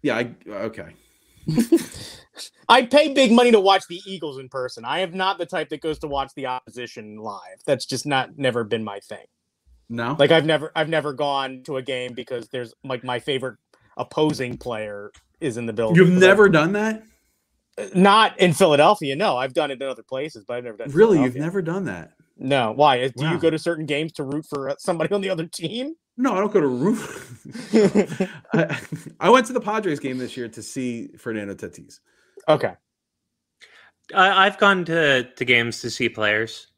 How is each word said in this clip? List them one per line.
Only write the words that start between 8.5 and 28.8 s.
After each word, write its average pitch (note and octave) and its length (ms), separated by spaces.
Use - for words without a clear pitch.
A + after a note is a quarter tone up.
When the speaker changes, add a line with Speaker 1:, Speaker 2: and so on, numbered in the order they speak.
Speaker 2:
been A2 200
my G2+ 160
thing. - 260
Speaker 1:
No? A#2+ 300
Speaker 2:
Like, E3 140
I've D#3+ 140
never, D#3 300
I've D#3+ 140
never D3+ 240
gone C3+ 520
to C#3 120
a B2+ 60
game B2 300
because A#2+ 360
there's, B2 240
like, C3 200
my B2 160
favorite B2+ 380
opposing C3 600
player G#2 540
is B2 180
in A#2 100
the A2+ 60
building. A2 220
Speaker 1:
You've F3 240
Speaker 2:
But F#3 60
Speaker 1:
never G3+ 220
Speaker 2:
I've F3+ 60
Speaker 1:
done D#3+ 200
that? A3 300
Speaker 2:
Not G3 460
in F3+ 140
Philadelphia, D3+ 600
no. E3 220
I've C3 160
done D3+ 160
it C3 100
in C3+ 80
other A#2 160
places, C3 440
but A#2+ 100
I've B2 60
never A2+ 140
done A#2 100
it C#3+ 40
in C#3+ 60
Speaker 1:
Really? G#3 200
You've C3 160
Speaker 2:
Philadelphia. C3 100
Speaker 1:
never F#3 180
done F3 240
that? F2+ 280
Speaker 2:
No. C3 340
Why? C3 360
Do B2 160
you D#3+ 80
Speaker 1:
Wow. F3 60
Speaker 2:
go D#3+ 140
to D#3 80
certain D#3+ 260
games D3+ 280
to D3+ 100
root D3 260
for, C3+ 200
uh, C#3+ 100
somebody E3 340
on G3+ 80
the G3 80
other D#3+ 160
team? A3+ 500
Speaker 1:
No, B3 160
I F#3 60
don't G#3 120
go G3 100
to C#3+ 60
root. C#3 320
<laughs> G3 560
Speaker 2:
<laughs> - 100
Speaker 1:
I, D#3 260